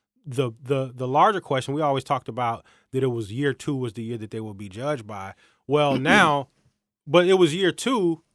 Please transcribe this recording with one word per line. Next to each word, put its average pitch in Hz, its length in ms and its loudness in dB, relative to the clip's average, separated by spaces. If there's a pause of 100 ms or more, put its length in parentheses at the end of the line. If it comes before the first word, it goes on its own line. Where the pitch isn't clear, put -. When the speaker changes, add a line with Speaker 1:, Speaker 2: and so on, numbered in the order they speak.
(260)
Speaker 1:
The, 127 240 -2 (100)
the, 131 320 -4
the 127 140 -8
larger 165 340 4
question, 135 340 -4
we 147 60 -4
always 139 240 0
talked 135 240 -4
about 117 360 -6 (260)
that 131 140 -2
it 135 40 0
was 113 240 -6
year 135 220 -2
two 143 220 -6
was 123 160 -6
the 117 100 -10
year 113 160 -8
that 107 140 -14
they 113 80 -8
would 107 180 -12
be 101 100 -16
judged 120 380 -8
by. 98 280 -14 (340)
Well, 143 280 2
Speaker 2:
<clears throat> - 20 -2
Speaker 1:
now, 151 500 4 (580)
but 175 220 6
it 190 60 6
was 175 200 4
year 185 160 0
two. 175 520 -2 (120)